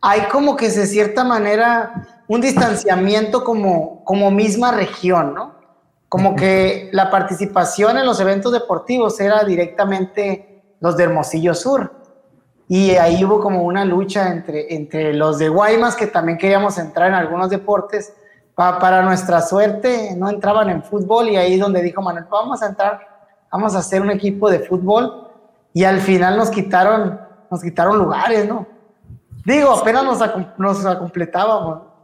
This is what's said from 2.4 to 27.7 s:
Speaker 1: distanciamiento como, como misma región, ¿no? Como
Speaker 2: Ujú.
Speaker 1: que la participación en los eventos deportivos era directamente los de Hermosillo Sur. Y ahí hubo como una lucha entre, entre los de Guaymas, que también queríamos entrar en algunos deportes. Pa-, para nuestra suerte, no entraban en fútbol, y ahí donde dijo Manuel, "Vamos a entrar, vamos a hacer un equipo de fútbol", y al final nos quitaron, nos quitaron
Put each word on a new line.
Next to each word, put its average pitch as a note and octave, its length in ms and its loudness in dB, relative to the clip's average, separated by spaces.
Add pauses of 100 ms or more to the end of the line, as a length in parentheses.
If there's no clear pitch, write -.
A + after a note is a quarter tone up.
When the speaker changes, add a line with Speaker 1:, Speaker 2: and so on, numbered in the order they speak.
Speaker 1:
distanciamiento G#3+ 1040 0
como, G3 600 -2
como G3 260 2
misma A3 420 2
región, F3+ 640 0
¿no? G#3+ 200 -12 (540)
Como F#3 220 2
Speaker 2:
Ujú. G3 80 -4
Speaker 1:
que F#3+ 540 0
la F#3+ 180 2
participación G3 880 0
en C4 80 0
los G#3 140 0
eventos G3 320 0
deportivos A#3+ 680 -2
era G#3 240 2
directamente F#3+ 1160 -4 (180)
los E3+ 160 0
de F3 80 4
Hermosillo D#3+ 500 0
Sur. B3+ 380 -2 (760)
Y F#3+ 240 4
ahí F3 320 4
hubo G#3 160 4
como G3 220 0
una F3+ 220 -2
lucha F#3+ 460 -2
entre, E3 440 -8
entre D3+ 400 -4
los D3+ 240 0
de D#3 100 0
Guaymas, G#3+ 480 2
que G#3+ 100 -2
también E3+ 320 -2
queríamos G3 400 2
entrar E3 300 0
en G3 60 2
algunos F3+ 360 -2
deportes. G3+ 640 -4 (420)
Pa-, F3+ 240 0
para F#3 240 4
nuestra F3+ 380 2
suerte, G3+ 760 0
no F#3 120 -4
entraban G#3 420 0
en E3 120 -4
fútbol, G#3+ 460 -2
y G#3 80 2
ahí F#3 220 2
donde F#3+ 240 0
dijo F3 200 -4
Manuel, E3+ 280 -6
"Vamos A3+ 320 -4
a G#3+ 60 -4
entrar, G3+ 320 -2 (500)
vamos G3 240 -2
a G3 40 0
hacer F#3+ 240 -2
un G3+ 80 0
equipo G3+ 400 0
de F3 100 2
fútbol", G3+ 680 -2 (460)
y F3 100 2
al F#3+ 160 4
final F#3 360 2
nos A3 140 2
quitaron, F#3+ 680 0 (320)
nos F3 120 -8
quitaron F3 360 0